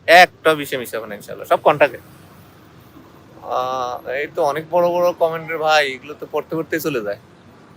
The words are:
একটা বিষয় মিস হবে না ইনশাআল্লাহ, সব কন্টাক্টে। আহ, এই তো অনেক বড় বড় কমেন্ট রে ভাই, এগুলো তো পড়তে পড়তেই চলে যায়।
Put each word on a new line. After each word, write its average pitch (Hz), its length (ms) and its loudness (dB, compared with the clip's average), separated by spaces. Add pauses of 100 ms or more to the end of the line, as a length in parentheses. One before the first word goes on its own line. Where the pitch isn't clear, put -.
একটা 165 480 6
বিষয় 143 240 -6
মিস 117 160 -10
হবে 113 120 -8
না 107 80 -14
ইনশাআল্লাহ, 104 340 -16
সব 175 140 2
কন্টাক্টে। 147 360 2 (1400)
আহ, 123 680 -6
এই 139 260 -6
তো 175 80 -2
অনেক 151 280 -2
বড় 175 180 2
বড় 175 240 0
কমেন্ট 165 380 -2
রে 165 60 -6
ভাই, 151 360 2
এগুলো 139 280 -14
তো 156 100 -14
পড়তে 151 260 -6
পড়তেই 160 240 -4
চলে 147 200 -4
যায়। 101 180 -8 (580)